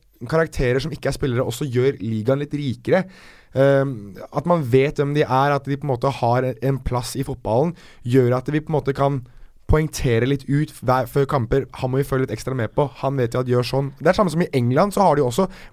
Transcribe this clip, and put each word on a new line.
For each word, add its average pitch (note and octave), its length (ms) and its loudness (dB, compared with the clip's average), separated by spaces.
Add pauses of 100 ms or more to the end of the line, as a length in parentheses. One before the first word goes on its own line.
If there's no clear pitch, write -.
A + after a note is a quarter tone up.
(280)
karakterer D3+ 540 0
som B2+ 100 -6
ikke - 200 -6
er C3 60 -6
spillere B2+ 280 0
også A#2 240 -6
gjør B2+ 300 0
ligaen A2+ 400 -2
litt C#3+ 160 -6
rikere. D3 480 0 (520)
Ehm, C3+ 600 2 (160)
at C#3 140 -4
man E3+ 180 2
vet C3 360 2
hvem C#3+ 160 0
de D3+ 100 2
er, C3+ 300 2
at C3+ 100 -4
de C#3 120 -4
på C#3+ 100 -8
en C#3 80 0
måte C3+ 240 0
har B2 260 2 (160)
en C#3 180 0
plass - 360 -4
i C3 100 -4
fotballen, C3+ 480 0 (320)
gjør B2 320 4
at B2+ 160 -4
vi D3+ 80 0
på D3+ 100 -16
en D3+ 80 2
måte C#3 160 -4
kan C#3 260 0 (480)
poengtere C#3 560 2
litt C3+ 240 -2
ut D3+ 220 0 (100)
hver, B2+ 240 2
før C#3 240 0
kamper. C3+ 380 0 (100)
Han B2+ 160 -2
må C3 60 2
vi C#3 80 0
følge C3 180 0
litt - 80 -6
ekstra B2+ 240 -6
med A2 160 -4
på. D3 140 0 (160)
Han C#3 160 -2
vet A#2+ 160 0
jo B2+ 80 0
at B2+ 80 -4
gjør B2 180 2
sånn. C3+ 220 -2 (100)
Det D3 80 2
er F#3 80 2
samme F#3+ 160 2
som E3 80 0
i E3+ 60 0 (100)
England, C3 380 2
så G3+ 100 2
har D#3 100 4
de C#3+ 60 2
jo C3 80 2
også F#3 160 0 (260)